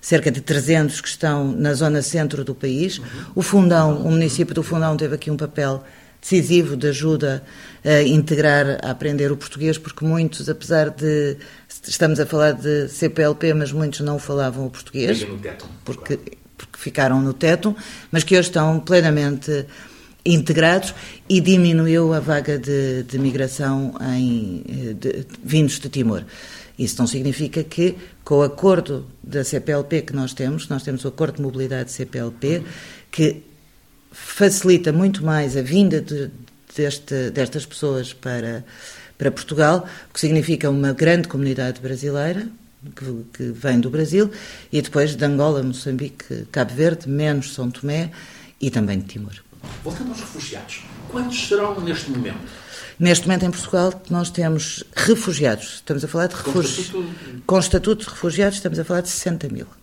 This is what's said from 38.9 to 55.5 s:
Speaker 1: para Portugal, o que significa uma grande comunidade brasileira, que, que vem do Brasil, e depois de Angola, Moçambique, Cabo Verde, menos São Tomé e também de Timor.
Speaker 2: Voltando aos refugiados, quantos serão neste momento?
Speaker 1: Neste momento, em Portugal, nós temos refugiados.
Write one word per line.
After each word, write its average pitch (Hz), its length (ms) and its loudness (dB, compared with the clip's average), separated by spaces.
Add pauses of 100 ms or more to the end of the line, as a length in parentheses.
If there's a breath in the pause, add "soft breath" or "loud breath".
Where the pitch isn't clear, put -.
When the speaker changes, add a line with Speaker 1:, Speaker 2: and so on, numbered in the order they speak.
Speaker 1:
para 139 140 2
Portugal, 160 560 2 (220 loud breath)
o - 40 -20
que - 60 -8
significa 156 500 2
uma 139 220 2
grande 165 360 4
comunidade 131 520 -2
brasileira, 143 680 -4 (480)
que, 135 100 -14 (260)
que 123 200 -6
vem 120 280 2
do 123 100 0
Brasil, 156 400 2 (420 loud breath)
e 151 100 0
depois 147 340 0
de - 80 -2
Angola, 143 400 2
Moçambique, 131 880 -6
Cabo 127 220 -2
Verde, 160 340 0
menos 143 460 -2
São 123 180 -6
Tomé 156 400 -6 (480 loud breath)
e 135 100 -2
também 101 300 0
de 98 60 -8
Timor. 101 400 -14 (400)
Speaker 2:
Voltando 247 260 -8
aos 220 100 -10
refugiados, - 640 -14 (280)
quantos 247 380 -6
serão 202 340 0
neste 165 300 -4
momento? 120 280 -4 (580 loud breath)
Speaker 1:
Neste 165 300 4
momento, 185 180 2
em 180 60 0
Portugal, 180 580 0
nós 175 200 -2
temos 160 540 -2 (120)
refugiados. 151 800 2